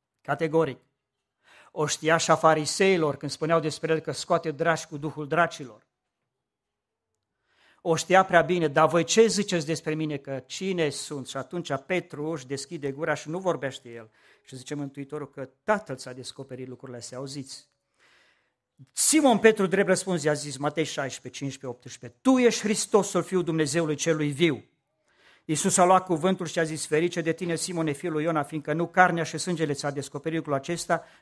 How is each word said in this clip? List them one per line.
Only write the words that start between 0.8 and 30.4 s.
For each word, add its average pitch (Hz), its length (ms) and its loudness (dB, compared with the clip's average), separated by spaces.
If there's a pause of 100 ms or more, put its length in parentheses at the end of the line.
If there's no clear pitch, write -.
O 151 140 -2
știa 156 320 2
și 160 140 2
a 160 40 8
fariseilor 160 840 2
când 143 140 -8
spuneau 165 280 0
despre 156 340 -2
el 160 60 2
că 151 120 -6
scoate 165 400 -2
draci 160 340 -2
cu 156 120 -12
duhul 147 300 -8
dracilor. 151 580 -2 (2000)
O 170 140 0
știa 185 300 4
prea 180 160 8
bine, 165 260 2
"Dar 156 220 6
voi 165 140 4
ce 220 240 6
ziceți 185 380 -2
despre 156 280 -4
mine, 156 240 -4
că 135 220 -10
cine 175 500 -2
sunt?" 139 380 -8
Și - 100 -10
atunci 160 340 -8 (140)
Petru 170 400 -4
își 156 220 -6
deschide 139 440 -8
gura 151 220 -4
și 147 160 -6
nu 165 100 -6
vorbește 143 540 -4
el. 113 180 -18 (320)
Și - 120 -18
zice 127 180 -12
Mântuitorul 143 560 -10
că 139 160 -14
Tatăl 208 500 -4
ți-a 127 180 -14
descoperit 127 540 -14
lucrurile 123 300 -16
astea, 120 200 -14
auziți. 135 520 -12 (1200)
Simon 277 480 4
Petru, 214 260 4
drept 190 220 2
răspuns, 185 360 0
i-a 151 100 2
zis, 139 240 -6
Matei 147 260 -2
șaisprezece, - 540 -8
cincisprezece, 131 400 -8
optsprezece: - 440 -18
"Tu 262 160 6
ești 247 240 4
Hristosul, 202 640 2
Fiul 180 200 -2
Dumnezeului 156 520 0
celui 156 360 0
viu." 139 320 2 (800)
Iisus 160 320 0
a 190 60 6
luat 185 220 6
cuvântul 180 400 0
și 160 140 -4
a 165 40 2
zis, 156 220 -4
"Ferice 170 360 0
de 160 120 0
tine, 170 220 -4
Simone, 160 360 -2
fiul 156 200 -6
lui 151 120 -2
Iona, 156 200 0
fiindcă 151 300 -6
nu 165 140 0
carnea 170 360 4
și 156 140 -6
sângele 156 360 -2
ți-a 143 180 -4
descoperit 143 460 -6
lucrul 151 160 -4